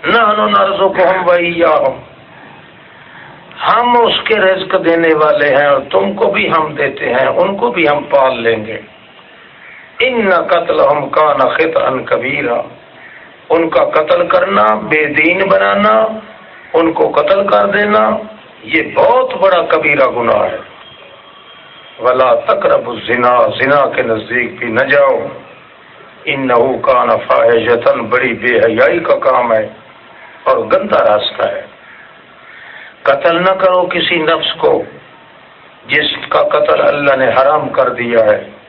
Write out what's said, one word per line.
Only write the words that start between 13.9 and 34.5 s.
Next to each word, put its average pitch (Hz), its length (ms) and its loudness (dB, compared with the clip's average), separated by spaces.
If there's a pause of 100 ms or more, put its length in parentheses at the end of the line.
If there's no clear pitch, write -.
کرنا، 202 480 2
بے 156 300 -2
دین 156 340 0 (120)
بنانا، 202 540 2 (680)
ان 160 200 2
کو 151 180 0
قتل 196 360 0
کر 208 180 2
دینا، 208 440 0 (540)
یہ 160 180 -2 (140)
بہت 254 380 2
بڑا 180 280 2
کبیرہ 143 480 0
گناہ 113 340 0
ہے۔ - 140 -4 (1400)
ولا 127 360 2
تقربوا - 580 -2
الزنا، 123 440 0 (240)
زنا 139 240 2 (100)
کے 131 60 -2
نزدیک 120 560 -4
بھی 120 100 -8
نہ 120 160 0
جاؤ۔ 135 440 2 (1000)
انه 131 560 0
کان 123 280 2 (180)
فاحشۃ، 120 680 2 (120)
بڑی 123 240 0
بے 120 260 -2
حیائی 127 400 2
کا - 160 0
کام 123 380 0
ہے 110 160 0 (760)
اور - 140 0
گندا 165 420 0
راستہ - 480 0
ہے۔ - 140 -6 (1400)
قتل 170 380 0
نہ 190 120 0
کرو 185 320 2
کسی 175 300 -2
نفس 156 420 -2